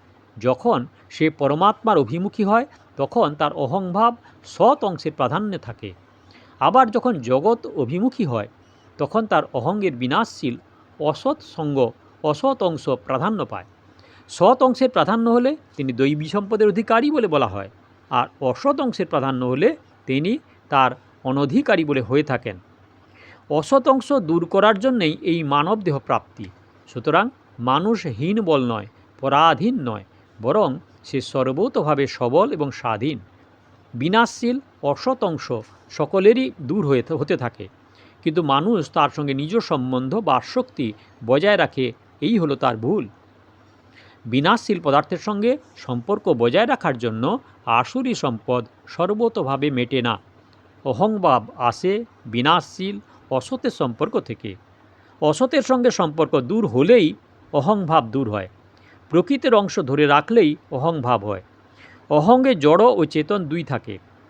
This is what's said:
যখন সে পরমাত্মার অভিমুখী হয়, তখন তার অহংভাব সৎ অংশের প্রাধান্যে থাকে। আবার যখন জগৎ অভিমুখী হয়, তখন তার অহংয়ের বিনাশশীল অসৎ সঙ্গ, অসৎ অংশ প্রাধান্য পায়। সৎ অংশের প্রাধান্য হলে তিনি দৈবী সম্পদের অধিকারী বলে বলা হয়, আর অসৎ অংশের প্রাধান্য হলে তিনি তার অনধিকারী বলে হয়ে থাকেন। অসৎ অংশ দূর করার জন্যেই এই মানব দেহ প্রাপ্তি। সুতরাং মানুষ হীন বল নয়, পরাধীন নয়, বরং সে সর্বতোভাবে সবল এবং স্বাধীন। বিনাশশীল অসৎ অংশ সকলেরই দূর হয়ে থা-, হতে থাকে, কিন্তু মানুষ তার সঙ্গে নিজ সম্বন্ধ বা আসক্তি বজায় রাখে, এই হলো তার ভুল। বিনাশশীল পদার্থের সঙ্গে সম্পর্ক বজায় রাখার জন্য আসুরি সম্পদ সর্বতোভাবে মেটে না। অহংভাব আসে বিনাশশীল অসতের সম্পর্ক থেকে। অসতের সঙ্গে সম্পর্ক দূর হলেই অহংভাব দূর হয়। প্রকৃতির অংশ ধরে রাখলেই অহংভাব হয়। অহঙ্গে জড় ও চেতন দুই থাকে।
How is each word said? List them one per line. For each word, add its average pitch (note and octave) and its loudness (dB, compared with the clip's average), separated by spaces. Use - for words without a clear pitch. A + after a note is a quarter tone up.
যখন B2+ 0
সে D#3 0
পরমাত্মার E3+ 2
অভিমুখী E3 -2
হয়, A3 2
তখন D3+ 0
তার D3 -2
অহংভাব F#3 -2
সৎ B3+ 2
অংশের E3+ -4
প্রাধান্যে D#3+ -4
থাকে। G#2+ -14
আবার A3+ 4
যখন D#3 -2
জগৎ C#3+ 0
অভিমুখী E3+ -2
হয়, A2+ -4
তখন G#3+ -2
তার E3+ 2
অহংয়ের E3+ -2
বিনাশশীল C3 -2
অসৎ D#3 -2
সঙ্গ, C#3 -2
অসৎ G#3 0
অংশ E3 -4
প্রাধান্য C#3 -4
পায়। F#2 -12
সৎ B3+ 4
অংশের C4 2
প্রাধান্য A3 2
হলে B3 2
তিনি C3 -4
দৈবী D3 0
সম্পদের G#3 0
অধিকারী A3+ 2
বলে B3 0
বলা C#3+ 2
হয়, G2 -8
আর B2+ 0
অসৎ C4+ -2
অংশের A3 -4
প্রাধান্য C3 -2
হলে D#3 0
তিনি D#3 -2
তার C3+ 4
অনধিকারী D3 0
বলে C#3 0
হয়ে C3 0
থাকেন। A#2 -6
অসৎ D#3+ 2
অংশ C4 2
দূর E3+ 0
করার G3 2
জন্যেই G3 0
এই E3 -2
মানব D3+ 0
দেহ D3+ -2
প্রাপ্তি। - -4
সুতরাং D#3 0
মানুষ E3 0
হীন D#3+ -4
বল C#3 2
নয়, G#2 -6
পরাধীন D#3+ 2
নয়, A2 -6
বরং C#3+ 0
সে C3+ -6
সর্বতোভাবে C#3 -2
সবল D3 0
এবং D3 -4
স্বাধীন। A#2 -4
বিনাশশীল A3+ 0
অসৎ A3+ -2
অংশ E3 -4
সকলেরই G#3+ 2
দূর D#3 -2
হয়ে C3 2
থা-, D#3+ -6
হতে D3+ -2
থাকে, A2+ -8
কিন্তু E3 0
মানুষ D#3+ 0
তার D3 2
সঙ্গে C#3+ -4
নিজ D#3 -2
সম্বন্ধ C3 -2
বা E3+ 0
আসক্তি B2+ -4
বজায় F3 2
রাখে, C3+ 0
এই A3 0
হলো D#3 0
তার A#2+ -2
ভুল। C3 -2
বিনাশশীল E3+ 0
পদার্থের D3 0
সঙ্গে G#3+ -2
সম্পর্ক - -4
বজায় B2 2
রাখার F3 -2
জন্য A#2 -4
আসুরি A3 0
সম্পদ B2 -4
সর্বতোভাবে E3+ -2
মেটে B2 -2
না। A2+ -2
অহংভাব C#3+ 2
আসে F3+ -2
বিনাশশীল E3 -2
অসতের C3 -4
সম্পর্ক C#3 -4
থেকে। G#2 -12
অসতের B3+ 2
সঙ্গে B3 2
সম্পর্ক D#3 0
দূর F3 -2
হলেই D#3+ 4
অহংভাব D#3+ 2
দূর A2+ -4
হয়। G2 -6
প্রকৃতির A#3 2
অংশ G3+ 0
ধরে D3 2
রাখলেই D3+ 4
অহংভাব B2+ -2
হয়। G2 -6
অহঙ্গে A#3+ 4
জড় D#3+ 6
ও D#3 4
চেতন D#3 -2
দুই D#3 -6
থাকে। A2 -8